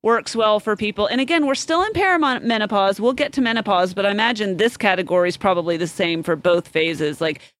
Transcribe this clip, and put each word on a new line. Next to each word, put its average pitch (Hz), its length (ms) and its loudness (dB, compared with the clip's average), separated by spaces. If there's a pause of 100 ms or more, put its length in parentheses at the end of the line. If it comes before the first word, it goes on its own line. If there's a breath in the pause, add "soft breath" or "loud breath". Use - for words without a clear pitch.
works 226 340 0
well 214 240 2
for 208 160 -2
people? 208 300 -2
And 247 140 -2
again, 294 260 0
we're 269 80 0
still 330 280 0
in 427 100 -2
perimenopause. 233 1080 0
We'll 240 140 2
get 294 200 -4
to 269 60 0
menopause, 208 540 0
but 196 100 -2
I 202 60 2
imagine 214 480 0
this 226 180 2
category 180 520 2
is 175 80 -4
probably 175 400 0
the 170 100 -2
same 165 360 -2
for 165 140 -2
both 175 320 0
phases. 156 540 -2
Like, 156 180 -4 (200 loud breath)